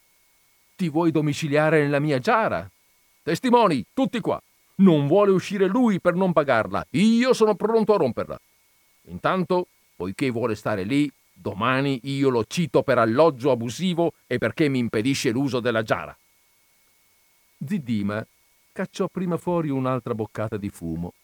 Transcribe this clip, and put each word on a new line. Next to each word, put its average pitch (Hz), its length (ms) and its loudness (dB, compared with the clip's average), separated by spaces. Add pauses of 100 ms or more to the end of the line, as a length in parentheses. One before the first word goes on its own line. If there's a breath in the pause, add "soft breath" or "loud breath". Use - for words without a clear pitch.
(760)
"Ti 175 140 -4
vuoi 160 220 0
domiciliare 151 720 0
nella 143 180 0
mia 147 200 0
giara? 123 500 -2 (540)
Testimoni, 190 680 2
tutti 247 280 -2
qua. 143 200 -4 (360)
Non 160 320 6
vuole 196 240 4
uscire 190 340 0
lui 214 340 2
per 175 140 0
non 185 180 0
pagarla. 113 600 0
Io 233 420 4
sono 214 220 2
pronto 214 400 2
a - 20 2
romperla. 104 420 -2 (680)
Intanto, 175 600 -2 (280)
poiché 110 340 -4
vuole 117 240 -2
stare 107 300 -4
lì, 139 280 0 (220)
domani 127 680 -2
io 139 260 0
lo 117 160 0
cito 160 380 0
per 123 160 2
alloggio 127 500 2
abusivo 151 640 -2 (140)
e 123 100 -2
perché 123 320 0
mi 131 80 -2
impedisce 123 540 -2
l'uso 127 280 -2
della 113 220 -2
giara." 90 340 -4 (1500)
Ziddima 113 580 -4 (480)
cacciò 190 360 -6
prima 175 300 -4
fuori 165 320 -4
un'altra 131 440 -2
boccata 110 440 -6
di 98 120 -6
fumo 85 440 -8 (100)